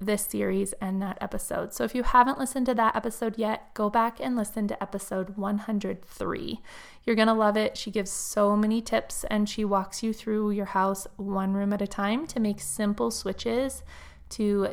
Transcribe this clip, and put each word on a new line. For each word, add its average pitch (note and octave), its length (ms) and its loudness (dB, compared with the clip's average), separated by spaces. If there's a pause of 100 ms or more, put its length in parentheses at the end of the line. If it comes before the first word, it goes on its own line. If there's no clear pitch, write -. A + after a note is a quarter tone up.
this G3+ 240 0
series G3 500 -2
and F#3+ 280 -2
that F#3+ 180 -6
episode. - 540 -4
So A#3 100 -2
if A3 100 -2
you B3 80 0
haven't B3 360 6
listened C4 260 0
to B3+ 120 4
that A3 200 4
episode A3 400 -2
yet, A3 380 -2
go G#3 160 2
back A#3 280 2
and B3+ 160 -2
listen G#3+ 340 -2
to G#3+ 140 -4
episode G3 540 -4
one G3+ 220 0
hundred G3 440 -4
three. - 600 -6 (420)
You're A#3 120 4
gonna A3 180 6
love G#3+ 240 4
it. G#3+ 180 0
She - 140 -8
gives G3 200 -2
so G#3 460 2
many G#3+ 240 4
tips, - 440 -2
and G#3 220 2
she G#3+ 200 -2
walks G3 360 0
you A3 120 0
through G#3+ 380 0
your G3+ 140 0
house G3 400 0 (100)
one F#3+ 360 0
room G3+ 220 2
at G3+ 80 0
a G3+ 40 0
time G#3 420 0
to - 120 -2
make G#3 180 2
simple G#3+ 520 0
switches A#3 720 -2 (480)
to G3+ 420 2